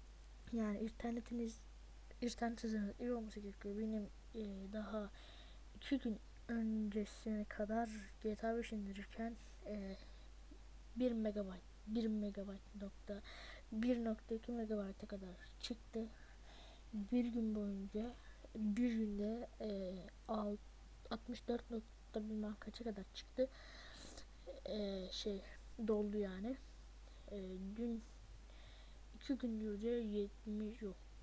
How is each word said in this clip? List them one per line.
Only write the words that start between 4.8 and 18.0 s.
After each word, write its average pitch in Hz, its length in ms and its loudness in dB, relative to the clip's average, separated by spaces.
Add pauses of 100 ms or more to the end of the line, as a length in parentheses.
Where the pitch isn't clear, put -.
iki - 240 4
gün 220 200 2 (280)
öncesine 220 1000 2
kadar 220 440 2 (340)
G 214 120 4
T 226 120 2
A 226 100 6
beş 226 160 0
indirirken, 208 640 -2 (300)
eee, 196 320 -2 (1000)
bir 247 160 8
megabayt, 208 520 2 (240)
bir 226 200 4
megabayt 202 760 0
nokta, 202 400 -6 (500)
bir 233 340 6
nokta 226 300 2
iki 226 160 -2
megabayta 214 560 0
kadar 196 220 -4 (300)
çıktı. - 460 -2 (880)
Bir 233 320 6
gün 226 300 4
boyunca, 208 580 0 (420)